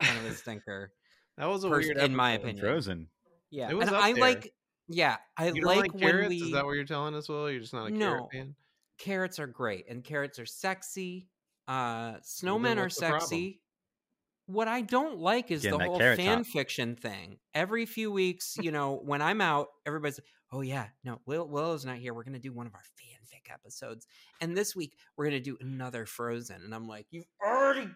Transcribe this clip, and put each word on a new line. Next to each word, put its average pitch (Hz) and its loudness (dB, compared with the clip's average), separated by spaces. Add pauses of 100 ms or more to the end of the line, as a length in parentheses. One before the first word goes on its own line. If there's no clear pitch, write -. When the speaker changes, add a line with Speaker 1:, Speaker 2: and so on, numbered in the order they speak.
Speaker 1:
kind 117 2
of 113 -6
a 107 -6
stinker. 101 -10 (460)
Speaker 2:
That 143 -2
was 190 -2
a 190 0
Speaker 1:
Pers-, 151 4
Speaker 2:
weird 151 0
Speaker 1:
in 139 6
my 123 6
Speaker 2:
episode. 110 0
Speaker 1:
opinion. 101 -4
Speaker 3:
Frozen. 98 0 (420)
Speaker 1:
Yeah, 127 -6
Speaker 2:
It 160 0
was 214 -2
Speaker 1:
and 196 2
Speaker 2:
up 208 6
Speaker 1:
I 214 6
Speaker 2:
there. 247 2
Speaker 1:
like, 254 4 (340)
yeah, 160 2 (200)
I 165 2
Speaker 2:
You 175 2
don't - 0
Speaker 1:
like 180 8
Speaker 2:
like 190 0
Speaker 1:
when 190 -4
Speaker 2:
carrots? 185 6
Speaker 1:
we 175 0
Speaker 2:
Is 170 -2
that 139 2
what 143 -2
you're 143 -2
telling 147 -4
us, 151 -6
Will? 147 -2
You're 131 -4
just 113 -12
not 113 -4
a 107 -4
carrot 214 0 (240)
Speaker 1:
No. - -12
Speaker 2:
fan? 135 -10 (440)
Speaker 1:
Carrots 185 -4
are 147 -6
great, 113 -4
and 120 -10
carrots 143 -4
are 117 -12
sexy. 185 -6 (400)
Uh, 117 -2
snowmen - -10
Speaker 2:
Well, 196 2
then 233 4
Speaker 1:
are 196 2
Speaker 2:
what's 180 -2
the - -4
problem? 156 4
Speaker 1:
sexy. 170 -2 (840)
What 214 0
I 240 0
don't 247 2
like 220 2
is 156 0
Speaker 3:
Getting 98 4
Speaker 1:
the 90 4
Speaker 3:
that - 2
Speaker 1:
whole 180 2
Speaker 3:
carrot 120 8
Speaker 1:
fan 185 4
Speaker 3:
top. 240 -2
Speaker 1:
fiction 123 -2
thing. 98 -10 (160)
Every 208 0
few 220 -4
weeks, 185 0
you 165 0
know, 143 0
when 143 -2
I'm 185 2
out, 156 2 (160)
everybody's, 147 -4 (320)
"Oh, 127 -6
yeah, 131 -4 (180)
no, 120 -8
Will, 156 -4
Willow's 147 -2
not 127 -6
here. 123 -8
We're 117 -10
gonna 131 -10
do 131 -10
one 120 -8
of 101 -16
our 92 -20
fanfic - -20
episodes. 113 -14 (360)
And 170 -4
this 202 0
week, 160 -6 (180)
we're 147 -2
gonna 143 0
do 127 -6
another 127 -6
Frozen." 117 -6
And 107 -12
I'm 113 -10
like, 107 -16
"You've 165 -14 (160)
already 262 4